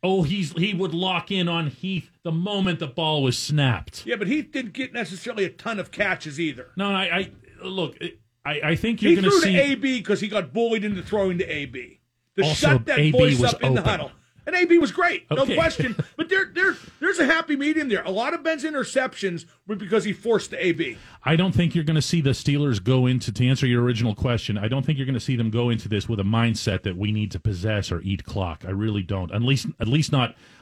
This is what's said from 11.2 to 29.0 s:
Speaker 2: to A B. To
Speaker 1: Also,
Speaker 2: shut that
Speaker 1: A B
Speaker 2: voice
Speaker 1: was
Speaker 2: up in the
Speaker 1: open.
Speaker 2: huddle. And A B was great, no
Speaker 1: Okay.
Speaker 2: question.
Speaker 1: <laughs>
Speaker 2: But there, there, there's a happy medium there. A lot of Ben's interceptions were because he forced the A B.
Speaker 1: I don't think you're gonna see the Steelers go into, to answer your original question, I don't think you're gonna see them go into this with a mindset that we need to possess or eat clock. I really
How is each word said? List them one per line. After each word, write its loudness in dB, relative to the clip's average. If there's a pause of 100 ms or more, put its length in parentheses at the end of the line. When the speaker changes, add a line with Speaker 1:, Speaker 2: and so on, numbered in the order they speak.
Speaker 2:
to -4
A -6
B. -16 (360)
To 2
Speaker 1:
Also, 2
Speaker 2:
shut 4
that 2
Speaker 1:
A 4
B 4
Speaker 2:
voice 6
Speaker 1:
was 4
Speaker 2:
up -6
in 2
the 4
Speaker 1:
open. 0
Speaker 2:
huddle. -4 (360)
And -2
A 4
B 8
was 4
great, 0
no 2
Speaker 1:
Okay. 2
Speaker 2:
question. 0 (120)
Speaker 1:
<laughs> -18
Speaker 2:
But -4
there, 2
there, 2 (240)
there's 0
a 4
happy 2
medium 0
there. 0
A -4
lot -2
of -8
Ben's -2
interceptions -4 (200)
were -6
because 0
he -2
forced 0
the -6
A 4
B. -4 (260)
Speaker 1:
I 4
don't 4
think 2
you're 0
gonna 2
see 0
the 2
Steelers 0
go 4
into, 0
to 2
answer 2
your 2
original 0
question, -2
I -2
don't -2
think 0
you're -4
gonna -2
see -2
them 0
go 0
into -4
this -2
with -2
a 0
mindset 0
that -4
we -2
need -2
to -8
possess -2
or -4
eat -4
clock. -6
I -6
really -2